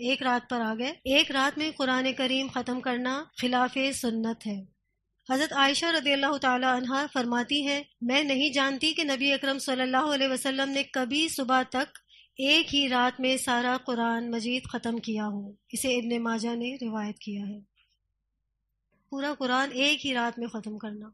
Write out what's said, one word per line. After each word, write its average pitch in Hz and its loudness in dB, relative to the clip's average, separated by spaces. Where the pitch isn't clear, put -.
एक 262 -2
रात 240 2
पर 240 -2
आ 220 -2
गए। 254 -4
एक 294 4
रात 277 2
में 302 -2
कुरान 262 0
करीम 269 0
ख़त्म 247 -4
करना 254 -4
खिलाफे 254 2
सुन्नत 226 -2
है। 202 -6
हज़रत 269 2
आयशा 277 4
रज़ियल्लाहु 285 2
ताला 254 2
अन्हा 262 0
फरमाती 240 0
हैं, 285 -2
"मैं 262 2
नहीं 277 2
जानती 277 2
कि 330 -2
नबी 277 0
अकरम 269 0
सल्लल्लाहु 254 0
अलैहि 269 2
वसल्लम 269 -2
ने 277 0
कभी 277 0
सुबह 262 2
तक 262 -2
एक 302 4
ही 285 2
रात 254 2
में 262 2
सारा 247 0
कुरान 233 -2
मजीद 233 -2
ख़त्म 233 -4
किया 214 -4
हो।" 202 -6
इसे 247 0
इब्ने 233 -2
माजा 226 -2
ने 240 -6
रिवायत 214 -6
किया 202 -6
है। 208 -10
पूरा 277 -2
कुरान 262 0
एक 277 2
ही 277 -4
रात 233 -2
में 233 -4
ख़त्म 214 -10
करना, 214 -12